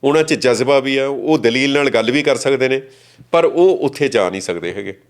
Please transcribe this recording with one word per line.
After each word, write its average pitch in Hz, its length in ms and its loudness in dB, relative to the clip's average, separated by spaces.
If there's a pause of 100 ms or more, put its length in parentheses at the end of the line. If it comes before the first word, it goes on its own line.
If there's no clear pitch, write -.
ਉਹਨਾਂ 147 180 4
'ਚ 156 120 0
ਜਜ਼ਬਾ 123 460 2
ਵੀ 135 160 -2
ਆ, 135 100 0
ਉਹ 139 320 -2
ਦਲੀਲ 127 340 0
ਨਾਲ 139 180 2
ਗੱਲ 113 200 0
ਵੀ 143 120 0
ਕਰ 139 140 0
ਸਕਦੇ 131 320 0
ਨੇ, 131 140 -2 (480)
ਪਰ 165 140 2
ਉਹ 175 340 4
ਉੱਥੇ 139 300 -2
ਜਾ 101 220 0
ਨਹੀਂ 95 100 -8
ਸਕਦੇ 87 320 -6
ਹੈਗੇ। 98 220 -12 (160)